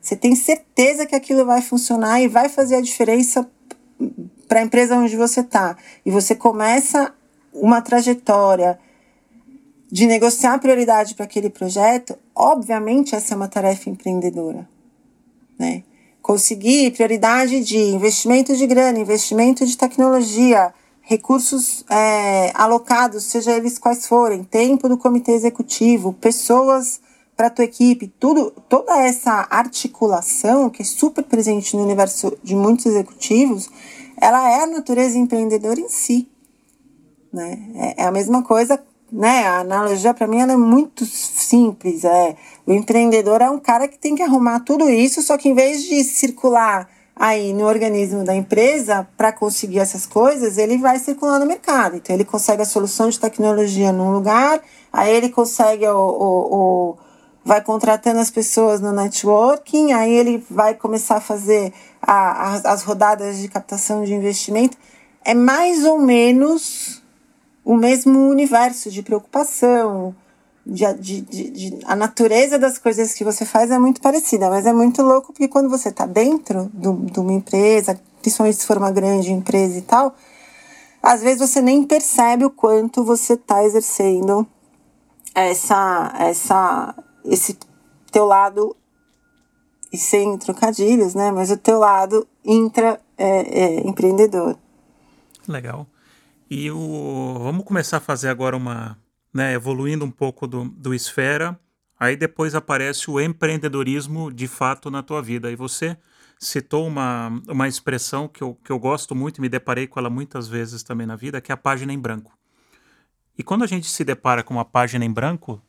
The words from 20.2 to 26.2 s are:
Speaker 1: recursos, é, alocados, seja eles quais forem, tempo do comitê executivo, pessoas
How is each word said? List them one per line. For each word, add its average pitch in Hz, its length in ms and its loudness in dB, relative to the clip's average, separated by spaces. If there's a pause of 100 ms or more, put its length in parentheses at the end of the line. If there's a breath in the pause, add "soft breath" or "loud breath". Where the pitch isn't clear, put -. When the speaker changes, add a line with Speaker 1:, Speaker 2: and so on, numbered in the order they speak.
Speaker 1:
recursos, 254 800 -2
é, 208 680 2
alocados, 233 680 0
seja 233 260 -2
eles 233 260 -2
quais 240 300 -2
forem, 226 360 2
tempo 254 460 0
do 247 80 2
comitê 240 360 0
executivo, 233 800 0
pessoas 254 840 0 (380 soft breath)